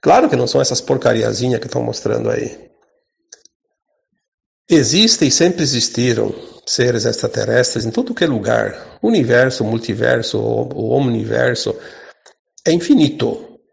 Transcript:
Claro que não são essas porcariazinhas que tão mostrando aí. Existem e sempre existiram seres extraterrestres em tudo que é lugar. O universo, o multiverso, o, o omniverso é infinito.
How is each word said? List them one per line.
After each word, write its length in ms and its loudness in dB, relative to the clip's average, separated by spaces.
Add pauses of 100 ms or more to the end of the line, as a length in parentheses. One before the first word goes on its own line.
Claro 280 4
que 60 0
não 100 0
são 160 0
essas 200 -2
porcariazinhas 760 0
que 100 -10
tão 120 -4
mostrando 480 -2
aí. 400 -6 (2000)
Existem 580 4
e 40 2
sempre 300 2
existiram 720 0 (320)
seres 400 0
extraterrestres 800 -2
em 60 -4
tudo 240 -4
que 80 0
é 40 0
lugar. 760 -2
O 60 0
universo, 560 2
o 40 -2
multiverso, 720 -2
o, 340 -2
o 180 -4
omniverso 840 0 (920)
é 60 2
infinito. 880 0 (140)